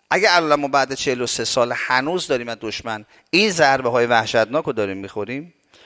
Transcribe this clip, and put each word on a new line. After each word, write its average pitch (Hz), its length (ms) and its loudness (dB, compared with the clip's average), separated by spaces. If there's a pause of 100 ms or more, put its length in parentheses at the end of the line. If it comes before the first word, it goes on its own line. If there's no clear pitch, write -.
(100)
اگه 185 260 4
الان 151 240 2
ما 143 80 -2
بعد 135 260 0
چهل 131 260 -2
و 120 60 -2
سه - 180 -4
سال 120 320 0
هنوز 147 500 -2
داریم 120 220 -2
از 113 120 -8
دشمن 110 440 -8 (260)
این 202 200 2
ضربه 135 380 2
های 120 180 4
وحشتناک 117 580 2
رو 151 80 -2
داریم 101 240 -2
می‌خوریم 107 580 -10 (320)